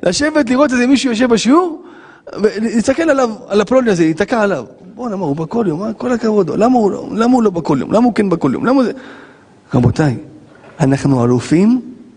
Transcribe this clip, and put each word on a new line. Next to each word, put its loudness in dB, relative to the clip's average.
לשבת, 0
לראות 2
איזה 0
מישהו 2
יושב 0
בשיעור, 2
ולהסתכל 0
עליו, 2
על 0
הפלוני 2
הזה, 2
להיתקע 0
עליו. -2
"בואנה, -8
מה, -6
הוא -2
בא -6
כל -4
יום, -4
אה? -6
כל -6
הכבוד 0
לו. -4
למה 4
הוא 2
לא, -8
למה 2
הוא 2
לא 4
בא -4
כל 0
יום? -6
למה 4
הוא 2
כן 0
בא 2
כל -2
יום? -4
למה 2
זה?" -2
רבותיי, 0
אנחנו 2
אלופים 2